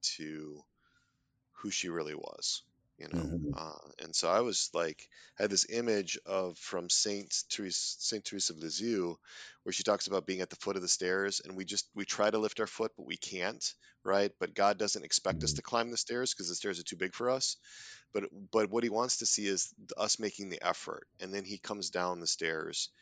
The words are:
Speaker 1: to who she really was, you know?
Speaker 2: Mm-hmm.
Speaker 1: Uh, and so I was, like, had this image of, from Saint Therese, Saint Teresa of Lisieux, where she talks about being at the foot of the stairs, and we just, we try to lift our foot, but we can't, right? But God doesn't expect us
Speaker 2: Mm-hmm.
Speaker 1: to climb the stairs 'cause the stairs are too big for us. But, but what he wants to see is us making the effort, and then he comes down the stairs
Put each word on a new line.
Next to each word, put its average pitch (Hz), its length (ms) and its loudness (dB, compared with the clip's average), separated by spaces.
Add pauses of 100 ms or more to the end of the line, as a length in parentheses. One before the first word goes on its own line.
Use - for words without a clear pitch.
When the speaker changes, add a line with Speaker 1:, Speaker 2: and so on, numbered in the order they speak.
(160)
Speaker 1:
to 76 460 -10 (1000)
who 104 80 -4
she 92 180 -2
really 78 260 -2
was, - 480 -6 (360)
you 78 100 -12
know? 82 140 0
Speaker 2:
Mm-hmm. 147 340 -2
Speaker 1:
Uh, 76 440 -10
and 80 140 -8
so 87 140 4
I 95 120 8
was, 117 340 2
like, 85 340 0 (280)
had 104 140 4
this 95 200 4
image 110 560 2
of, 92 320 0
from 87 320 -4
Saint 101 420 0 (180)
Therese, - 500 -2
Saint 107 240 -2
Teresa 95 280 -2
of 80 60 -10
Lisieux, 87 580 -2 (460)
where 92 100 -4
she - 120 -2
talks 104 240 2
about 95 180 0
being 92 140 -2
at 90 100 -2
the - 60 -10
foot 98 200 -2
of 92 60 -2
the 87 60 -2
stairs, 95 560 2
and 92 120 -10
we 95 80 -4
just, 98 300 -2
we 101 100 -2
try 104 260 4
to 110 80 2
lift 107 220 0
our 110 60 2
foot, 110 300 -2
but 85 100 -14
we 92 100 -4
can't, 92 480 -4 (380)
right? 98 380 4
But 90 140 -2
God 101 220 6
doesn't 98 280 0
expect 80 400 2
us - 80 4
Speaker 2:
Mm-hmm. - 40 0
Speaker 1:
to - 60 -4
climb 117 300 2
the 117 40 -2
stairs 123 380 0
'cause 90 140 -6
the 90 80 -4
stairs 95 240 -2
are 85 40 -12
too - 120 -6
big 92 180 -2
for 123 160 0
us. 131 260 0 (560)
But, 101 120 0 (280)
but 104 180 6
what 113 140 4
he 117 60 2
wants 117 280 2
to - 80 -2
see 104 200 2
is 98 260 0 (240)
us 104 220 2
making 101 320 -2
the 85 120 -6
effort, - 440 -2 (140)
and 95 120 -6
then 98 120 -4
he 98 140 -8
comes 101 320 -6
down 90 300 0
the 85 60 -6
stairs 80 640 -2 (120)